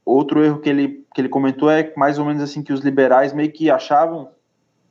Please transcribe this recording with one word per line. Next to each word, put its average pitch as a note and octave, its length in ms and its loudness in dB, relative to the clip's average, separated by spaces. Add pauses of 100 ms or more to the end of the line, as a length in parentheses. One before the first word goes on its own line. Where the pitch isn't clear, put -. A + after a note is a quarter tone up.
outro C#3+ 380 2
erro D3+ 160 0
que D3+ 100 -4
ele, C#3 440 -2
que C3+ 80 -4
ele C3 80 -2
comentou C3+ 400 0
é D#3 260 0
mais C#3+ 240 0
ou D3 60 -2
menos D3 180 -2
assim, C#3+ 200 -8
que C#3+ 100 -6
os C3+ 80 -4
liberais C3+ 520 2
meio D3+ 180 -2
que D#3+ 180 -2
achavam, D3 600 0 (600)